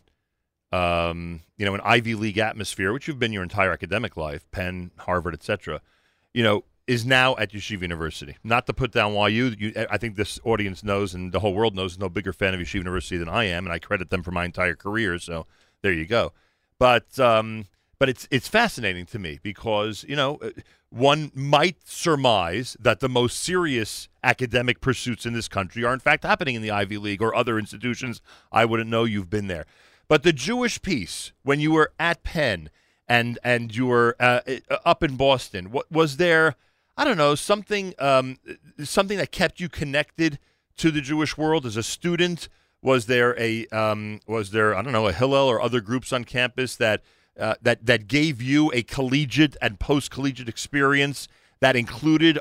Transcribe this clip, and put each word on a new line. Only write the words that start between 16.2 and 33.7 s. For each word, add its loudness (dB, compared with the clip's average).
But, 4
um, 2
but 4
it's, -6
it's 0
fascinating 0
to -12
me -8
because, -4
you -4
know, 0
uh, -8
one 2
might 2
surmise 0
that 2
the -2
most 0
serious -2
academic 0
pursuits -4
in -4
this -6
country -4
are, 2
in -8
fact, 2
happening 0
in -6
the -4
Ivy -2
League -4
or 0
other 2
institutions. -8
I 4
wouldn't 0
know. 2
You've -4
been -2
there. -8
But 4
the 6
Jewish -2
piece, -6
when 2
you 2
were 4
at 0
Penn -2
and, 2
and 0